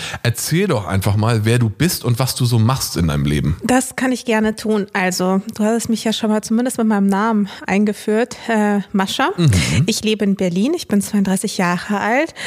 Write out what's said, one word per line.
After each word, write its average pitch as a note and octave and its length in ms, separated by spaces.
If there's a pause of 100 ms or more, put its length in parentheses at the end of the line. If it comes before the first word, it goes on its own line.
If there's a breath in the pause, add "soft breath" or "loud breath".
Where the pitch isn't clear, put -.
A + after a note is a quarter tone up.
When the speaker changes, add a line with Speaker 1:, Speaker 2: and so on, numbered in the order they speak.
(220 loud breath)
Speaker 1:
erzähl D#3+ 440
doch A2+ 200
einfach G2 280
mal, G#2+ 300
wer A2+ 140
du A#2 100
bist C#3 360
und A#2 140
was C3 160
du B2+ 120
so A#2 120
machst A#2+ 380
in E2 120
deinem C#2+ 180
Leben. D2 360
Speaker 2:
Das B3+ 340
kann C4 160
ich A#3 120
gerne A3 320
tun. G#3+ 380
Also, F#3 480 (120)
du - 80
hattest A3+ 280
mich A3 140
ja G#3+ 100
schon A3 160
mal G#3+ 120
zumindest A#3 360
mit A#3 80
meinem G3+ 200
Namen G3+ 440 (160 loud breath)
eingeführt, G#3+ 680 (120)
äh, G#3 320 (120)
Mascha. G3 440
Speaker 1:
Mhm. E3 140 (360 loud breath)
Speaker 2:
Ich - 160
lebe G#3+ 220
in G3 120
Berlin, F#3+ 380
ich E4+ 140
bin G3+ 140
zweiunddreißig G3 560
Jahre F3+ 420
alt B3 340 (120)